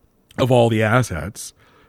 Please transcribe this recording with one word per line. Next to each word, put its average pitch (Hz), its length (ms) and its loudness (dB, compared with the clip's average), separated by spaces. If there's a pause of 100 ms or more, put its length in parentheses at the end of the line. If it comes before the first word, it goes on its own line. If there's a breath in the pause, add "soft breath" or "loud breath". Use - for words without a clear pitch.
(360)
of 123 140 0
all 120 180 4
the 110 140 0
assets 107 720 -4 (340 soft breath)